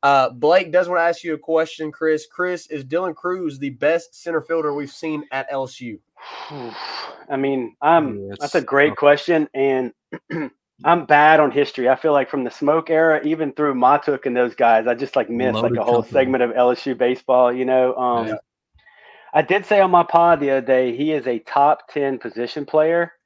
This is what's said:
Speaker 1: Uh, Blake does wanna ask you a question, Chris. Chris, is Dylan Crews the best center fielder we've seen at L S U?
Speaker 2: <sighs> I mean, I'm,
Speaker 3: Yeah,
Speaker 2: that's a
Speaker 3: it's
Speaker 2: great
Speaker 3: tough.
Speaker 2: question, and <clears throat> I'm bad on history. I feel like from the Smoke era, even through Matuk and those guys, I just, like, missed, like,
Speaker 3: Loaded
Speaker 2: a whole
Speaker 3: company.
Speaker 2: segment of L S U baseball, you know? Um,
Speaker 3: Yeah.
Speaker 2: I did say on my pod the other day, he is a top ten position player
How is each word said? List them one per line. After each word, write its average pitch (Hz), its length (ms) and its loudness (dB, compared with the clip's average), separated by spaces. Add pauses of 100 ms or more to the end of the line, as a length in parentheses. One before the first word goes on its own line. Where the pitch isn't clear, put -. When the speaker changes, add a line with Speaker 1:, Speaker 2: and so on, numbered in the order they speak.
Speaker 1:
Uh, 139 280 4
Blake 156 420 0
does 175 160 2
wanna 175 140 -2
ask 170 240 -2
you 160 80 -4
a 151 40 -6
question, 160 540 -4
Chris. 156 340 -2
Chris, 180 420 -8
is 143 180 -12
Dylan 170 300 -4
Crews 175 440 -8
the 139 120 -8
best 156 440 -2
center 165 260 -6
fielder 156 320 -4
we've 143 180 -8
seen 151 400 -10
at 135 180 -6
L 135 160 -6
S 127 160 -18
U? 113 180 -12 (180)
Speaker 2:
<sighs> - 340 -18
I - 840 -12
mean, 135 440 -2
I'm, 151 360 2
Speaker 3:
Yeah, 98 220 -12
Speaker 2:
that's 143 160 -6
a 170 40 4
Speaker 3:
it's 127 60 -6
Speaker 2:
great 139 260 4
Speaker 3:
tough. - 60 -12
Speaker 2:
question, 147 560 2
and 135 380 0 (400)
<clears throat> 156 200 -10 (340)
I'm 165 200 2
bad 156 360 6
on 139 100 4
history. 131 380 0
I 131 80 4
feel 156 160 0
like 139 160 2
from 135 160 -4
the 120 40 -6
Smoke 156 400 -2
era, 160 360 2
even 156 260 -2
through 147 220 -2
Matuk 135 520 2
and 123 100 -2
those 123 200 0
guys, 113 320 2
I 123 80 0
just, 135 220 -4
like, 120 120 -2
missed, 117 260 -2
like, 113 80 -2
Speaker 3:
Loaded 120 160 0
Speaker 2:
a - 40 -2
whole 120 180 2
Speaker 3:
company. - 120 -10
Speaker 2:
segment 131 300 2
of 117 120 -2
L 123 160 4
S 120 140 -4
U 135 100 -4
baseball, 127 560 2
you 127 140 -4
know? 131 300 2
Um, 120 320 -2
Speaker 3:
Yeah. 101 80 -6 (1000)
Speaker 2:
I 156 80 2
did 196 240 -2
say 202 160 2
on 185 100 4
my 175 120 6
pod 170 360 4
the 143 100 -2
other 135 160 0
day, 127 300 2
he 147 160 -2
is 143 160 -4
a 120 120 -4
top - 500 0
ten 139 280 -4
position 120 480 -8
player 165 460 0 (140)